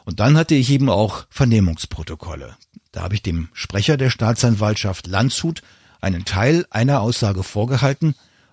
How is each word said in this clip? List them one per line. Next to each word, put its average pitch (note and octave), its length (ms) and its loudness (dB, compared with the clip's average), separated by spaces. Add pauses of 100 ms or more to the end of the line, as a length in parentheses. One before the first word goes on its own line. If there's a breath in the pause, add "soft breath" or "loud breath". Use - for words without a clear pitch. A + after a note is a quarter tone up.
Und F2 160 -8
dann C3+ 160 6
hatte D#3+ 180 2
ich C3 160 2
eben C3+ 200 2
auch G2+ 400 0
Vernehmungsprotokolle. E2 1200 -2 (380)
Da E2+ 100 -8
habe F#2 120 -4
ich - 80 -4
dem E2 320 -4
Sprecher G#2+ 420 -2
der C3 140 0
Staatsanwaltschaft G#2+ 960 0
Landshut B2+ 560 -2 (400 soft breath)
einen F#2 240 -2
Teil C3+ 440 2
einer B2+ 300 2
Aussage G2+ 420 0
vorgehalten, C3+ 720 0 (380 soft breath)